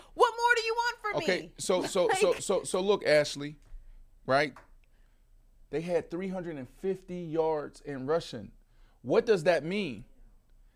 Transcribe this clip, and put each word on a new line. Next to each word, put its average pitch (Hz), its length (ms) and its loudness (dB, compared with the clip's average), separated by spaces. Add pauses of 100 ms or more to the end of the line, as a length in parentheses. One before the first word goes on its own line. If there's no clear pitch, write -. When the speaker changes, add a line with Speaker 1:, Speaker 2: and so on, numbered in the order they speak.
(120)
Speaker 1:
What 466 240 4
more 480 180 4
do 453 120 0
you 453 80 0
want 466 260 -2
from 415 220 -4
Speaker 2:
Okay, 180 180 0
Speaker 1:
me? 160 160 -14
Speaker 2:
so, - 280 0
so, 180 200 0
Speaker 1:
<laughs> 156 40 2
Like - 100 2
Speaker 2:
so, 190 160 4
so, - 300 -2
so 185 180 -2
look, 202 240 2
Ashley, 147 500 2 (680)
right? 139 260 2 (1160)
They 147 100 -4
had 170 300 -2
three 185 180 -6
hundred 175 280 -8
and 127 120 -12 (120)
fifty 185 400 -4
yards 160 640 -2
in 135 240 -8
rushing. 147 440 -4 (520)
What 185 240 0
does 196 180 2
that 160 200 2
mean? 165 400 -6 (720)